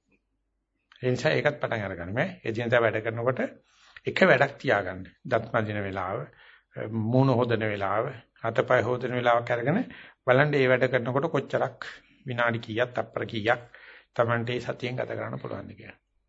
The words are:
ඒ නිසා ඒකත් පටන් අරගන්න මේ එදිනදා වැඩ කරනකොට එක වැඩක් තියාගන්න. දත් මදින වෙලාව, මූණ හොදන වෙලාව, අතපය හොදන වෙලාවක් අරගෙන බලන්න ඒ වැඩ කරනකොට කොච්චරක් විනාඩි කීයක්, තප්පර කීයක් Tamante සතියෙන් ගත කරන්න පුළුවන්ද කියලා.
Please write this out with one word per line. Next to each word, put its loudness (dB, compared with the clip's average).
ඒ 0
නිසා 0
ඒකත් 0
පටන් -4
අරගන්න -8
මේ -2
එදිනදා 2
වැඩ 2
කරනකොට -2
එක -4
වැඩක් 4
තියාගන්න. 0
දත් 0
මදින -2
වෙලාව, -4
මූණ 4
හොදන 2
වෙලාව, -2
අතපය 2
හොදන -2
වෙලාවක් 2
අරගෙන 0
බලන්න 4
ඒ 4
වැඩ 4
කරනකොට 0
කොච්චරක් -4
විනාඩි 0
කීයක්, -2
තප්පර -6
කීයක් 0
Tamante 0
සතියෙන් -6
ගත -4
කරන්න -8
පුළුවන්ද -10
කියලා. -20